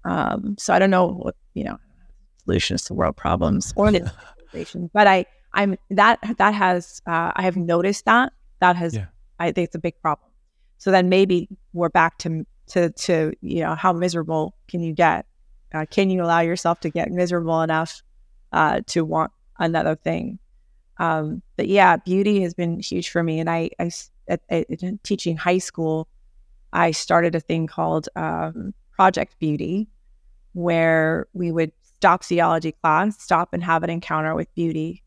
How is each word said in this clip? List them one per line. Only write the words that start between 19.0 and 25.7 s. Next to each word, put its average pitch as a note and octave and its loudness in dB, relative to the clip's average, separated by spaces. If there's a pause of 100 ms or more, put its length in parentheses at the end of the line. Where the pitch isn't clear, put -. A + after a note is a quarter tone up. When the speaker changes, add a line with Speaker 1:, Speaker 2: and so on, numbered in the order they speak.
Speaker 1:
want D#3+ -2 (280)
another E3 0
thing? E3 -6 (580)
Um, D#3+ -4 (140)
but F3 -4
yeah, F#3 6
beauty G3 0
has F3 -4
been E3+ -4
huge F3 -6
for E3+ -2
me. D#3+ -2
And E3 -2
I, E3 -2 (100)
I F3 -2
s-, - -10 (160)
at, F3 -4
at, E3 0 (180)
at F#3+ -8
teaching F3 -4
high F3+ 0
school, D#3+ -4 (680)